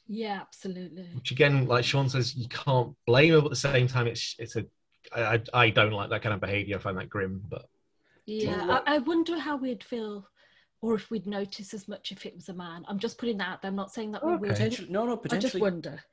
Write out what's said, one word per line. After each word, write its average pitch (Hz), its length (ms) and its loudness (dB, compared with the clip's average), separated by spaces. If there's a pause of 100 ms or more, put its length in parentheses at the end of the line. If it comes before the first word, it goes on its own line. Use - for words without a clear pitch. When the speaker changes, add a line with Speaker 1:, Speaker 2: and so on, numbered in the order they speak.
Speaker 1:
Yeah, 208 320 -6
absolutely. 180 760 -12
Speaker 2:
Which - 160 -6
again, 139 360 6
like 123 180 4
Sean 139 240 2
says, 127 260 0
you 117 140 -6
can't 127 460 0 (120)
blame 147 280 8
her, 151 60 10
but 147 60 0
at 151 40 0
the 131 60 -4
same 131 300 4
time, 123 220 2
it's, - 300 -6
it's 117 180 -8
a, 98 100 -4 (480)
I, 113 200 0
I, 113 80 2 (120)
I 120 160 8
don't 107 220 4
like 101 180 -4
that 107 120 -2
kind 107 120 0
of 95 60 -4
behavior. 98 360 -2
I 87 40 -4
find 95 180 -4
that 95 100 -8
grim, 95 400 -4
but - 160 -10 (600)
Speaker 1:
Yeah, 208 400 -2
Speaker 2:
Well, 262 200 2
Speaker 1:
I, 294 100 4
I - 20 4
wonder 330 400 0
how 294 180 -4
we'd 247 260 -6
feel 214 460 -8 (540)
or 226 120 2
if 202 160 -6
we'd 214 160 -4
notice 202 480 -6
as 202 140 -12
much 202 240 -12
if - 140 -14
it - 80 -12
was 175 160 -18
a 175 40 -12
man. 175 340 -12
I'm 196 100 -4
just 226 200 -4
putting 233 200 -2
that 180 100 -4
out - 140 -8
there. 196 80 -6
I'm 196 60 -4
not 196 160 -6
saying 214 200 -8
that 208 120 -6
we 339 80 2
Speaker 2:
Okay. 330 80 0
Speaker 1:
wouldn't. 208 180 0
Speaker 3:
Potential-, 220 320 -2
no, 208 160 0
no, 247 60 0
Speaker 1:
I - 40 0
just 220 60 -12
Speaker 3:
potentially. 202 400 -2
Speaker 1:
wonder. 165 400 -2 (100)